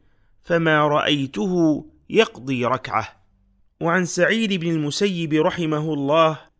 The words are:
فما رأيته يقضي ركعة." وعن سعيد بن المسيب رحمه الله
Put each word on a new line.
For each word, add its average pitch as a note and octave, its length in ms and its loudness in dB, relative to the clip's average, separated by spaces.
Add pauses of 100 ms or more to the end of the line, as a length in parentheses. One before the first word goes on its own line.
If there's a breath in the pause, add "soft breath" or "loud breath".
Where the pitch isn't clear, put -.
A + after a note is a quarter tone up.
(420)
فما D#3+ 460 2
رأيته D3+ 1000 0 (240)
يقضي C3 540 0
ركعة." A#2 580 -4 (580)
وعن E3+ 240 0
سعيد G3 480 0
بن E3+ 180 -2
المسيب D#3+ 640 -2
رحمه D#3 600 -2
الله D3 440 2 (220)